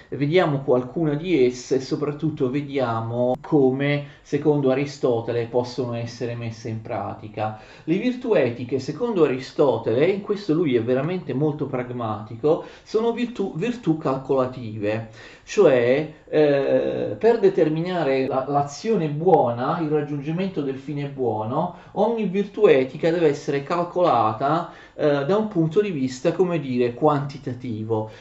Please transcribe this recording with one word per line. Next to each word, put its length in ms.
Vediamo 540
qualcuna 500
di 320
esse 300
e 60
soprattutto 680
vediamo 920
come 800
secondo 480
Aristotele 760
possono 480
essere 420
messe 360
in 100
pratica. 800
Le 140
virtù 340
etiche 460
secondo 460
Aristotele, 800
in 160
questo 320
lui 200
è 80
veramente 520
molto 320
pragmatico, 1000
sono 300
virtù, 440
virtù 420
calcolative, 1120
cioè, 640
eh, 920
per 220
determinare 840
la, 220
l'azione 600
buona, 720
il 100
raggiungimento 720
del 160
fine 300
buono, 680
ogni 320
virtù 420
etica 440
deve 180
essere 340
calcolata, 1080
eh, 300
da 120
un 120
punto 320
di 100
vista, 420
come 280
dire, 340
quantitativo, 1160